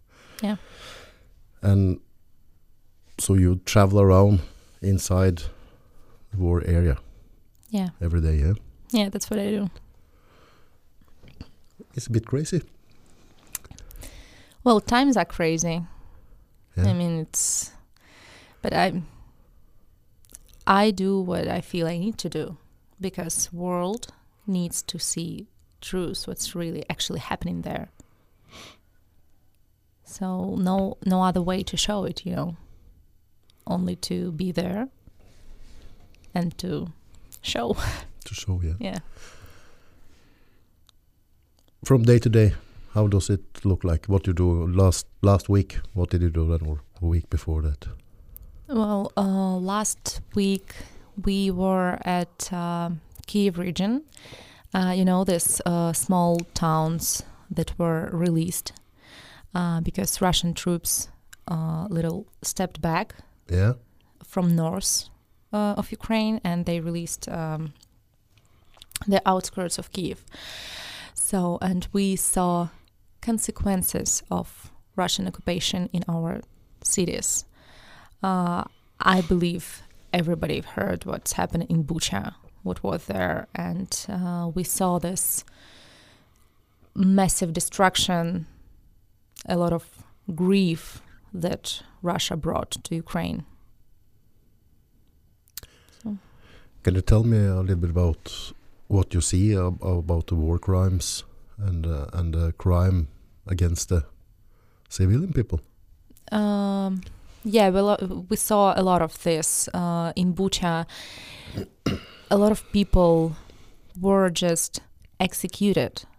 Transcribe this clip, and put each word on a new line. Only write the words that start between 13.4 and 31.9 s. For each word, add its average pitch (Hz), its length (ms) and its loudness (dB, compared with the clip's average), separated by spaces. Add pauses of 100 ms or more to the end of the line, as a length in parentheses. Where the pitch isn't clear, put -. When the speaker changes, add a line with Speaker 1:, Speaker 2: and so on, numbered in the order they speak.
Speaker 1:
Well, 220 160 6
times 254 360 4
are 170 80 2
crazy. 165 600 -2 (920)
Speaker 2:
Yeah. 92 120 4
Speaker 1:
I 185 40 4
mean, 170 280 0
it's, - 500 -4 (920)
but - 100 -2
I, 175 300 0 (1600)
I 202 240 4
do 190 300 0
what 175 260 -4
I 175 140 -4
feel 170 260 -4
I 170 120 -4
need 214 200 -4
to 170 100 -6
do 151 280 -6 (440)
because 180 520 -6
world 180 560 -4 (380)
needs 180 360 -2
to - 160 -10
see 170 480 -6 (340)
truth, 185 460 -4
what's - 300 -8
really 165 340 -6
actually - 300 -6
happening - 420 -6
there. - 280 -10 (2250)
So 185 520 -6
no, 190 400 0 (100)
no 185 160 4
other 185 200 2
way 185 200 -2
to - 140 -6
show 208 280 -2